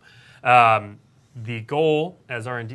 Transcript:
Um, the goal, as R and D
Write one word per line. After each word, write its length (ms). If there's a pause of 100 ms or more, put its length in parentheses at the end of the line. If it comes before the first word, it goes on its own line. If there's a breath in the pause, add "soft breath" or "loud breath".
(420 soft breath)
Um, 560 (460)
the 160
goal, 580 (100)
as 200
R 100
and 100
D 60